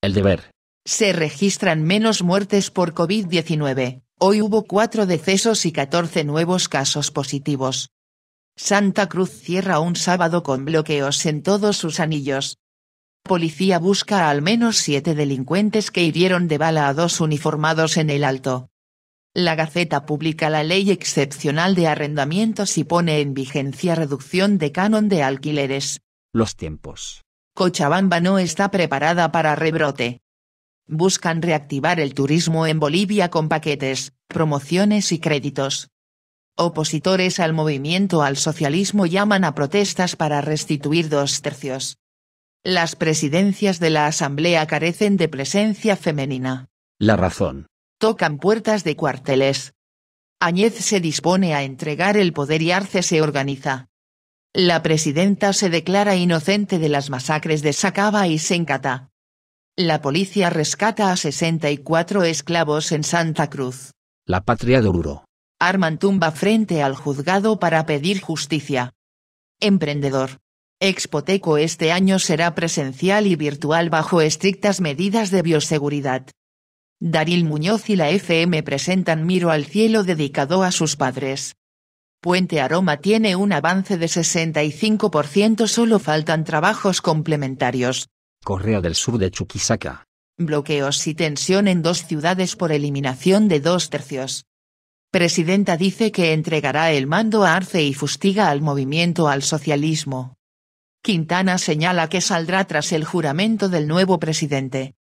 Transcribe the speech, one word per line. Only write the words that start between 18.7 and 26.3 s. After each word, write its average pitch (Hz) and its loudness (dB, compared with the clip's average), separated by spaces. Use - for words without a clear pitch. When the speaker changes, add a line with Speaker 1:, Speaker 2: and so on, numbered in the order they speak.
Speaker 2:
La 170 2
Gaceta 156 -2
publica 151 -2
la 156 0
ley 196 2
excepcional 160 0
de 170 4
arrendamientos 151 -2
y 160 0
pone 165 2
en 143 -2
vigencia 135 -2
reducción 165 0
de 151 -2
canon 214 2
de 180 2
alquileres. 139 -2